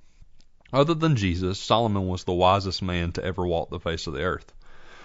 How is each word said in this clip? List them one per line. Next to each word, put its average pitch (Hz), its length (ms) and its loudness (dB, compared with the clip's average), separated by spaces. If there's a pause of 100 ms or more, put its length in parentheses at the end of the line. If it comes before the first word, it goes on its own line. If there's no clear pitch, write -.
(720)
Other 143 220 4
than 160 200 4
Jesus, 92 460 0
Solomon 104 480 0
was 92 160 -4
the 92 80 -2
wisest 92 500 4
man 87 300 -2
to - 120 -6
ever 90 220 -2
walk 82 240 -2
the 78 80 -8
face 82 300 -6
of 78 40 -6
the 71 120 -4
earth. - 280 -6 (520)